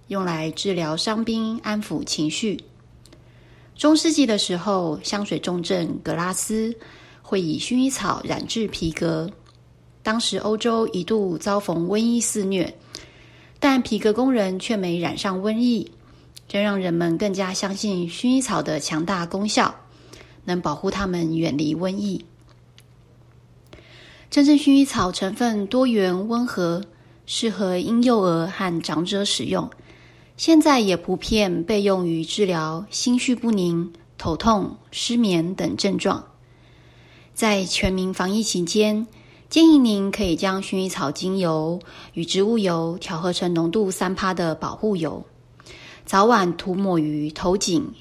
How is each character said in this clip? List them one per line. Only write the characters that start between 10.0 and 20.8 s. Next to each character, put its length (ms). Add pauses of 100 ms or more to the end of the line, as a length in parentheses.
当 160
时 200
欧 180
洲 320
一 160
度 340
遭 220
逢 260
瘟 100
疫 240
肆 240
虐， 320 (840)
但 220
皮 160
革 140
工 200
人 260
却 180
没 220
染 180
上 240
瘟 180
疫， 320 (580)
这 120
让 180
人 140
们 260
更 140
加 220
相 200
信 340
薰 200
衣 120
草 220
的 180
强 240
大 220
功 220
效， 260 (680)
能 160
保 140
护 160